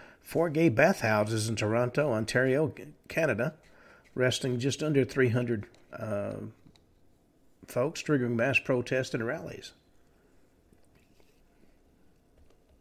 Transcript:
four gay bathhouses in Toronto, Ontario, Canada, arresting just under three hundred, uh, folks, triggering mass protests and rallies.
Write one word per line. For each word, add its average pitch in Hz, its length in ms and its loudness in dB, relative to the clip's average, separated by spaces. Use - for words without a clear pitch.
four 165 280 -2
gay 160 200 4
bathhouses 110 800 2
in 113 60 -4
Toronto, 120 560 0
Ontario, 127 600 2
Canada, 135 480 -2
arresting 127 440 0
just 131 240 -2
under 147 200 4
three 127 260 2
hundred, 117 360 0
uh, 104 380 -4
folks, 139 360 -2
triggering 123 320 2
mass 123 240 2
protests 127 560 -2
and 117 100 -4
rallies. 160 460 -8